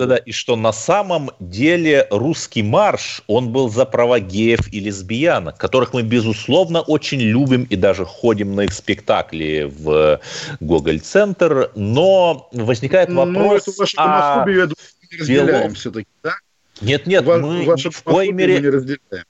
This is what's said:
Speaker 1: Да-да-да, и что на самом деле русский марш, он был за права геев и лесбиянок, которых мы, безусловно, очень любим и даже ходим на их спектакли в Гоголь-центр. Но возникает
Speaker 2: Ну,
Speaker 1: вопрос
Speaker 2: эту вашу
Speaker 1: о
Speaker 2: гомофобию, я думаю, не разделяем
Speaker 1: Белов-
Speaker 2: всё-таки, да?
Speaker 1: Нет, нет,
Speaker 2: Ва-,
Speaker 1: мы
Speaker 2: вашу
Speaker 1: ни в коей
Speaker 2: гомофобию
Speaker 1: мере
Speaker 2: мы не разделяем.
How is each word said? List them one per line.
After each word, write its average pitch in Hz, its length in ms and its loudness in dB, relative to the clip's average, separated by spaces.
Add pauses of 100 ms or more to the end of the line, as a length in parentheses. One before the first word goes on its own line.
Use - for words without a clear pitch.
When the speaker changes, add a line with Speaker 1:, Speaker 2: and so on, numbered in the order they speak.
Speaker 1:
Да-да-да, 127 160 2
и 113 160 -6
что 120 240 -2
на 110 160 0
самом 170 680 -2
деле 143 720 2
русский 117 540 -2
марш, 156 640 0
он 120 240 0
был 131 180 0
за 117 140 0
права 120 340 2
геев 110 540 0
и 107 80 -6
лесбиянок, 101 760 -2
которых 123 380 0
мы, 123 80 0
безусловно, 120 800 0
очень 147 400 -2
любим 123 500 2
и 104 60 0
даже 95 280 0
ходим 101 520 -2
на 101 60 0
их 95 100 0
спектакли 78 1080 -4
в 76 420 2 (380)
Гоголь-центр. 131 1040 0 (140)
Но 156 800 0
возникает 131 580 0
Speaker 2:
Ну, 175 60 -2 (100)
Speaker 1:
вопрос 202 420 0
Speaker 2:
эту 196 100 -6
вашу 196 220 -2
Speaker 1:
о 156 60 4
Speaker 2:
гомофобию, 147 540 2
я - 40 2
думаю, 151 120 -6 (360)
не 165 60 -18
разделяем 143 280 2 (180)
Speaker 1:
Белов- 104 120 -6
Speaker 2:
всё-таки, 113 300 -10 (180)
да? 160 80 -4 (480)
Speaker 1:
Нет, 131 260 -2
нет, 180 200 4
Speaker 2:
Ва-, 170 100 4
Speaker 1:
мы 160 300 -2
Speaker 2:
вашу 160 220 0
Speaker 1:
ни 160 40 -6
в - 100 -18
коей 185 280 2
Speaker 2:
гомофобию 196 40 -4
Speaker 1:
мере 185 200 2
Speaker 2:
мы 185 60 2
не 143 100 0
разделяем. 131 600 -4